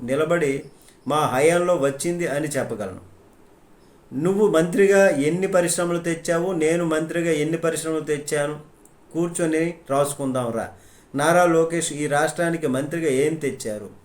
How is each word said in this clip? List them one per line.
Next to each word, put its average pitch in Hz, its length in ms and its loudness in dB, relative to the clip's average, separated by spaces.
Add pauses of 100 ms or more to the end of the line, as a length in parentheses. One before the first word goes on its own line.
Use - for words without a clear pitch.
నిలబడి 147 600 0 (440)
మా 147 120 0
హయాంలో 160 560 2
వచ్చింది 156 520 -2
అని 147 200 -4
చెప్పగలను. 110 680 -8 (1000)
నువ్వు 196 320 2
మంత్రిగా 190 640 4
ఎన్ని 156 380 0
పరిశ్రమలు 175 500 0
తెచ్చావు, 170 540 -2
నేను 170 340 0
మంత్రిగా 165 460 -2
ఎన్ని 156 260 0
పరిశ్రమలు 160 420 -2
తెచ్చాను, 147 600 -4 (540)
కూర్చొని 170 600 0 (160)
రాసుకుందాం 135 600 -2
రా. 110 160 -4 (480)
నారా 170 300 4
లోకేష్ 165 480 2
ఈ 151 140 -4
రాష్ట్రానికి 156 600 0
మంత్రిగా 147 420 -2
ఏం 143 260 2
తెచ్చారు, 120 540 -6 (160)